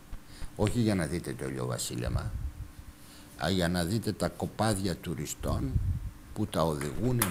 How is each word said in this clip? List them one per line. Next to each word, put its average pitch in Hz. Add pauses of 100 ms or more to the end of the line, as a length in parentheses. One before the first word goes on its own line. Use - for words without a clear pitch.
(560)
Όχι 104
για 107
να 87
δείτε 73
το 65
ηλιοβασίλεμα, 62 (1080)
αλλά 78
για 90
να 87
δείτε 104
τα 90
κοπάδια 95
τουριστών 71 (600)
που 107
τα 85
οδηγούν 80